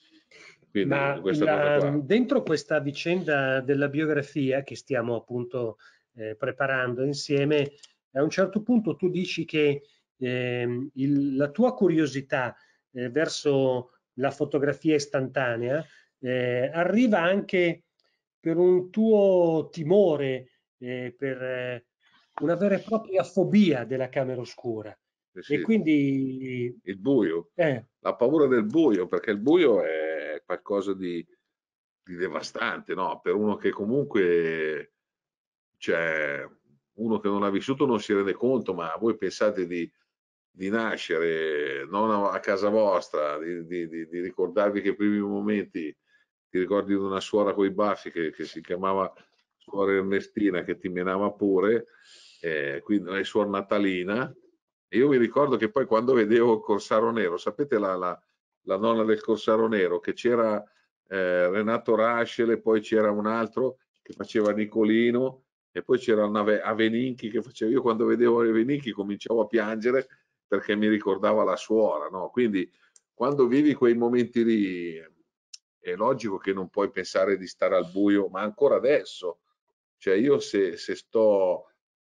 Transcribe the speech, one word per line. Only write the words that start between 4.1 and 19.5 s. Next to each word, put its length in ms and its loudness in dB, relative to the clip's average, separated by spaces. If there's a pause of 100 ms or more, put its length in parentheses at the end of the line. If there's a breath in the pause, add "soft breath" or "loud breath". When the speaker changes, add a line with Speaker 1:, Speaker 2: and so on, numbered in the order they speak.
Speaker 2:
che 140 -14
stiamo 400 -4
appunto, 640 -6 (360 soft breath)
eh, 220 -10
preparando 640 -2
insieme, 720 0 (400 soft breath)
a 100 0
un 80 2
certo 320 -2
punto 320 0
tu 140 0
dici 360 -4
che, 380 0 (360 soft breath)
ehm, 760 -4
il, 400 0
la 160 0
tua 240 2
curiosità, 800 0 (380 soft breath)
eh, 160 -6
verso 840 0 (260 soft breath)
la 120 0
fotografia 640 0
istantanea, 920 -2 (360 soft breath)
eh, 520 -2
arriva 480 2
anche 640 0 (540)
per 200 -2
un 320 4
tuo 840 4